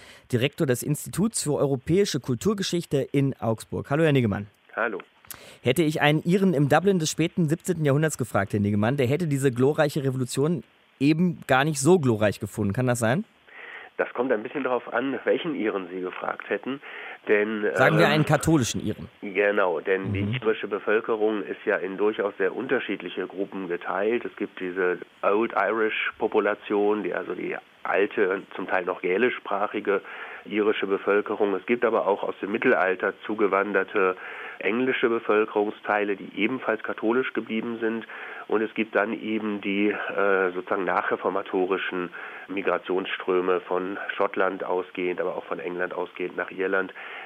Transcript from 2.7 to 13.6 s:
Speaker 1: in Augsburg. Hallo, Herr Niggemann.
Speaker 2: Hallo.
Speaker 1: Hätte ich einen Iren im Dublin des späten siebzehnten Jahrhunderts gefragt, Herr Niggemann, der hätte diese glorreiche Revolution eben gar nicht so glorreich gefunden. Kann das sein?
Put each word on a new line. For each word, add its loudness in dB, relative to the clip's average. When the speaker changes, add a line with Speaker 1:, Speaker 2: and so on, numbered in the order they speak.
Speaker 1:
in 2
Augsburg. -4
Hallo, 2
Herr 6
Niggemann. 2
Speaker 2:
Hallo. -2
Speaker 1:
Hätte 2
ich 2
einen 6
Iren 4
im 4
Dublin 6
des 0
späten 0
siebzehnten 0
Jahrhunderts 4
gefragt, 0
Herr 2
Niggemann, 2
der 2
hätte 2
diese 2
glorreiche 2
Revolution 0
eben 4
gar 4
nicht 0
so 8
glorreich 2
gefunden. -2
Kann 0
das 0
sein? 0